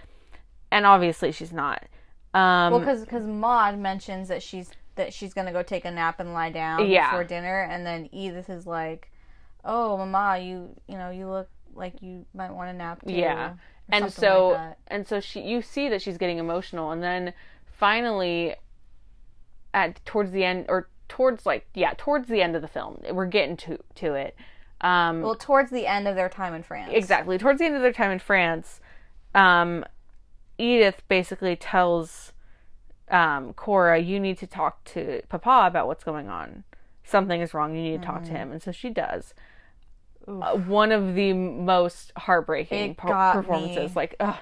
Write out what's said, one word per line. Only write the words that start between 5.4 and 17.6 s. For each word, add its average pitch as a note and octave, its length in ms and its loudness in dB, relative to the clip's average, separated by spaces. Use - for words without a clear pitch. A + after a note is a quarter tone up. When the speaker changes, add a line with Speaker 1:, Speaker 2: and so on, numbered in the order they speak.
Speaker 2:
go F3+ 100 -2
take F3 220 -6
a F3 60 -8
nap E3 300 -2
and F3 140 -8
lie E3 160 -4
down E3 380 0
Speaker 1:
Yeah. F3 220 6
Speaker 2:
before F3 140 0
dinner, F3 380 -4
and F3 240 -8
then E3+ 260 -8
Edith F#3 380 -10
is F3 160 -12
like, D#3+ 460 -8
"Oh, A3 320 -2
Mama, F#3+ 420 -2
you, F3+ 360 -12
you G3 100 -12
know, F3+ 120 -10
you F#3 180 -12
look F#3+ 200 -6
like F3+ 280 -12
you F3+ 320 -16
might F#3 180 -12
want F3+ 180 -10
a - 20 -12
nap E3+ 300 -12
too," F#3+ 100 -8
Speaker 1:
Yeah. E3 380 -2
Speaker 2:
or F3 80 -16
Speaker 1:
And G#3 100 2
Speaker 2:
something - 160 2
like F#3+ 100 8
Speaker 1:
so, F#3 160 6
Speaker 2:
that. D#3+ 240 -8
Speaker 1:
and G3+ 180 -6
so G3+ 140 -2
she, - 200 -10
you A#3 220 -4
see C#4+ 260 -4
that G3+ 140 -2
she's F3+ 160 -8
getting F3 200 -2
emotional, E3+ 520 -6
and E3 120 -6
then F3+ 300 -4